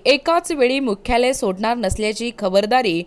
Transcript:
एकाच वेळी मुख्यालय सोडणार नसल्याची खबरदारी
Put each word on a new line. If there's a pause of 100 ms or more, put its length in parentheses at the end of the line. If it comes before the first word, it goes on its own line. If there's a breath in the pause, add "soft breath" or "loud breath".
एकाच
वेळी
मुख्यालय
सोडणार
नसल्याची
खबरदारी